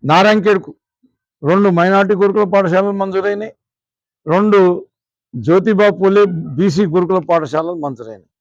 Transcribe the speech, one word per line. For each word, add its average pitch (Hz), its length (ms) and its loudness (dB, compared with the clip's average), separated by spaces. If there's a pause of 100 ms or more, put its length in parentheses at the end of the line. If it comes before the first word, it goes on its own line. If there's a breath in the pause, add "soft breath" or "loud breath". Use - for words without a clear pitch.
నారాయణఖేడ్కు 196 680 2 (760)
రెండు 196 280 2
మైనారిటీ 196 440 2
గురుకుల 202 320 0
పాఠశాలలు 196 480 0
మంజూరైనాయి, 196 520 -6 (720)
రెండు 202 340 2 (760)
జ్యోతిబా 185 540 2 (100)
పూలే 196 260 2 (340)
బీసీ 185 260 0 (120)
గురుకుల 185 240 0 (100)
పాఠశాలలు 160 560 -2
మంజూరైనాయి. 113 440 -14 (120)